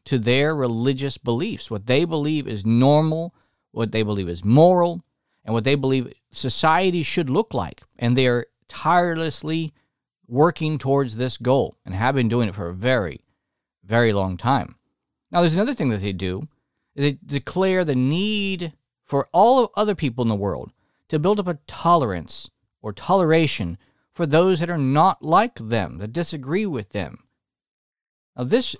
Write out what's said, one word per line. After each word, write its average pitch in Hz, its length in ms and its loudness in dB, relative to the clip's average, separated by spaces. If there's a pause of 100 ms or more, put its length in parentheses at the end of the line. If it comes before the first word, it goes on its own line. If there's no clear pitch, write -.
to 135 140 0
their 131 360 2
religious 131 640 -2
beliefs, 135 540 -4
what 104 160 -8
they 135 180 2
believe 151 420 -2
is 101 200 -8
normal, 151 680 4 (360)
what 113 220 -4
they 110 100 0
believe 101 260 -2
is 87 160 -8
moral, 175 580 4 (420)
and 113 100 -4
what 113 100 -2
they 139 120 2
believe 135 360 -2 (200)
society 170 720 0
should 143 280 -2
look - 240 -2
like. 95 280 -8 (160)
And 120 180 2
they 131 100 4
are 120 200 0 (220)
tirelessly 160 1040 -2 (540)
working 156 520 2
towards 135 380 -2
this 123 200 -4
goal 123 400 0 (100)
and 92 80 -8
have 120 200 0
been 123 140 2
doing 113 200 2
it 92 60 -8
for 95 140 -6
a 87 60 -8
very, 98 460 -2 (640)
very 113 280 2
long 95 240 -2
time. 123 400 -2 (540)
Now, 175 100 2
there's 165 160 2
another 233 180 0
thing 151 140 -2
that 104 140 -2
they 101 100 -4
do, 95 360 -6 (460)
is 143 80 -6
they 143 220 -2
declare 185 600 -2
the 147 100 0
need 180 800 -2 (320)
for 139 280 -4
all 233 260 6
of 233 160 2
other 208 200 0
people 123 280 -4
in 117 60 2
the 110 60 2
world 95 380 -4 (360)
to 160 100 -2
build 196 220 2
up 180 80 -6
a 165 180 -6
tolerance 123 840 -2 (320)
or 107 100 -8
toleration 160 840 2 (360)
for 170 140 -4
those 165 340 4
that 170 100 -4
are 170 80 -4
not 147 440 2
like 190 360 2
them, 104 400 -4
that 107 140 -10
disagree 165 540 -4
with 127 240 -6
them. 90 340 -8 (1120)
Now, 127 80 -6
this 220 360 -2